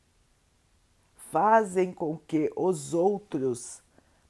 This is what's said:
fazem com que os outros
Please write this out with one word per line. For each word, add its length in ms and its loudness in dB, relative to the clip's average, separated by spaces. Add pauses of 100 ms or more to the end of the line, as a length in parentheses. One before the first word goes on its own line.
(1300)
fazem 600 2
com 240 -4
que 380 -2
os 360 -2
outros 920 -2 (460)